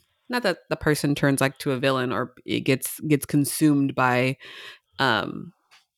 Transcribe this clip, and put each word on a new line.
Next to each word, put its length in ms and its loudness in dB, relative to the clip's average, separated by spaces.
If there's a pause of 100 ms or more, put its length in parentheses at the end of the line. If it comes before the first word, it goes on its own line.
(300)
not 140 -2
that 140 0 (120)
the 60 0
person 400 2
turns, 240 2
like, 200 0
to 120 -4
a 60 0
villain 340 0
or 220 -4 (120)
it 160 -2
gets, 400 -2
gets 240 0
consumed 720 2
by, 420 2 (600)
um, 540 -2 (440)